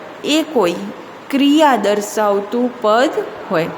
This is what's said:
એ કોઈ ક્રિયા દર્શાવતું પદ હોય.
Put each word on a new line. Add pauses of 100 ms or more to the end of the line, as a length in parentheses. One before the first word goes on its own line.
(240)
એ
કોઈ (560)
ક્રિયા
દર્શાવતું (120)
પદ (400)
હોય. (120)